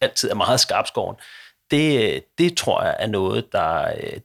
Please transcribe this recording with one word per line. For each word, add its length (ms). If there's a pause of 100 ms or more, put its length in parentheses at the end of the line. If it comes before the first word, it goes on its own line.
altid 300
er 40
meget 260
skarpskåren, 560 (540)
det, 520 (160)
det 180
tror 260
jeg 160
er 80
noget, 460
der, 360
øh, 360